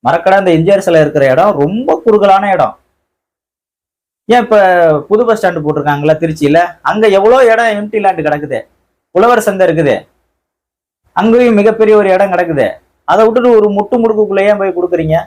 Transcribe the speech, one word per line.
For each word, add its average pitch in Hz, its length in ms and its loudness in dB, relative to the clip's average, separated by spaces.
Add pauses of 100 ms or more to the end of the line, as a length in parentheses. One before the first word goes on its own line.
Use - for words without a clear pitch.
மரக்கடை, 170 320 0
அந்த 185 160 0
எம் 165 120 0
ஜி 196 80 2
ஆர் 196 120 0
சிலை 165 160 2
இருக்கிற 143 260 0
இடம் 160 300 2
ரொம்ப 202 420 -4
குறுகலான 202 540 0
இடம். 151 220 -2 (1500)
ஏன் 240 140 2
இப்ப 226 140 0 (440)
புது 214 240 -2
பஸ் 226 140 0
ஸ்டாண்டு 170 240 -4
போட்டிருக்காங்களா 147 540 -2
திருச்சியில, 156 420 0 (220)
அங்க 202 280 -2
எவ்வளோ 208 360 4
இடம் 226 280 2
எம்டி 208 280 -6
லேண்ட் 190 200 -2
கிடக்குது, 147 380 -6 (560)
உழவர் 220 320 0
சந்தை 190 200 0
இருக்குது, 151 300 0 (1200)
அங்கேயும் 226 380 2
மிகப்பெரிய 214 420 2
ஒரு 202 140 2
இடம் 190 220 0
கிடக்குது, 165 340 -2 (420)
அதை 190 140 2
விட்டுட்டு 233 280 2
ஒரு 214 200 4
முட்டு 202 260 -4
முடுக்குக்குள்ள 214 460 -2
ஏன் 208 160 0
போய் 190 160 -4
கொடுக்குறீங்க? 165 420 -2 (100)